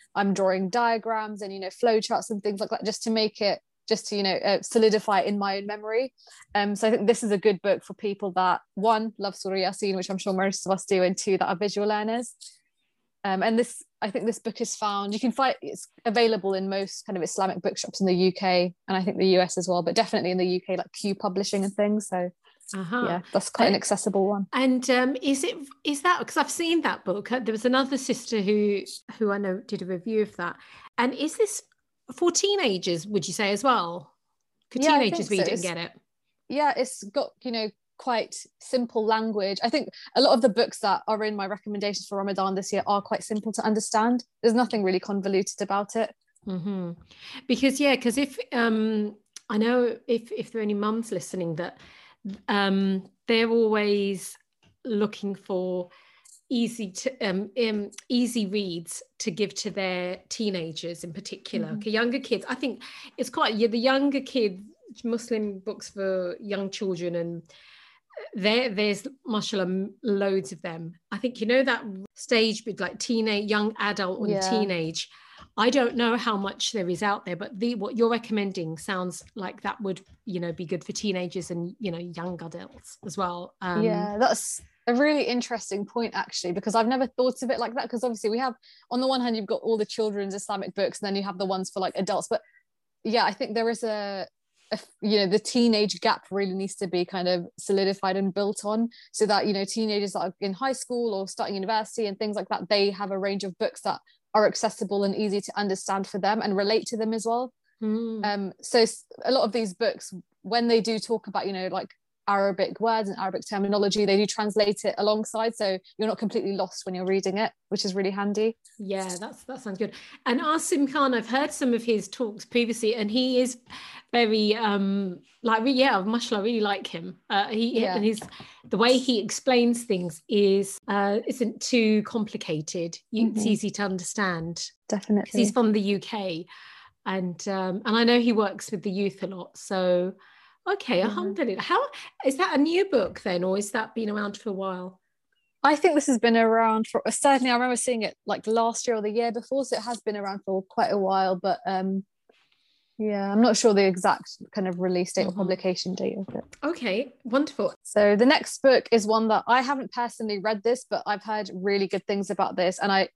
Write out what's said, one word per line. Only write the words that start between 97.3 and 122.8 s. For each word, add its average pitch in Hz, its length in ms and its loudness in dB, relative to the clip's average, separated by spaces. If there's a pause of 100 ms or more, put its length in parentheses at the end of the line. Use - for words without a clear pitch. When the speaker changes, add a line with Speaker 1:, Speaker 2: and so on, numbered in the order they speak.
Speaker 1:
solidified 196 600 0
and 196 160 -2
built 202 320 -2
on, 220 240 0 (240)
so 214 120 2
that, 196 220 2
you 208 60 2
know, 196 100 0
teenagers 202 480 -2
that 196 80 -6
are 185 220 -4
in 196 120 -2
high 269 200 -2
school 240 400 -4
or 196 160 -6
starting 202 260 -4
university 214 520 -2
and 196 120 -6
things 214 160 -4
like 196 140 -6
that, 190 180 -4
they 202 240 4
have 196 200 -6
a 196 60 -4
range 196 280 -2
of 180 120 -8
books - 240 -4
that - 200 -4 (320)
are 214 120 6
accessible 202 600 0
and 196 100 0
easy 208 240 0
to - 160 -10
understand 196 500 -2
for - 140 -6
them 208 220 2
and 196 160 0
relate 202 280 2
to 233 120 -6
them 220 160 -2
as 220 120 -4
well. 240 280 -2 (280)
Speaker 2:
Mm. 220 440 -2
Speaker 1:
Um, 202 360 -2
so - 180 2
s-, - 260 2 (180)
a - 80 0
lot 262 140 4
of 208 80 -2
these 220 200 -2
books, - 400 -4 (280)
when 233 260 0
they 226 140 6
do 220 180 0
talk - 280 -4
about, 196 200 -4
you 196 60 -4
know, 185 140 -4
like, 185 220 -6 (380)
Arabic 196 520 2
words 220 280 2
and 190 120 -6
Arabic 190 280 -4
terminology, 202 560 2
they 196 140 4
do 208 80 4
translate 208 580 0
it 202 140 0
alongside, 214 580 0
so 196 220 -2 (220)
you're 220 80 0
not 196 100 -2
completely 196 360 -2
lost 190 300 -6
when 185 120 -6
you're 180 100 -4
reading 190 320 0
it, 214 140 0 (180)
which 202 160 -2
is 190 80 -2
really 196 160 0
handy. 208 480 0 (220)
Speaker 2:
Yeah, 190 400 -6
that's, 233 240 -14
that 254 180 -14
sounds 196 160 -8
good. 202 140 -2 (340)
And 254 160 2
Asim 311 500 2
Khan, 269 220 4
I've 226 160 -2
heard 285 220 2
some 247 240 2
of 233 80 -2
his 220 240 0
talks 220 360 -6
previously, 233 520 0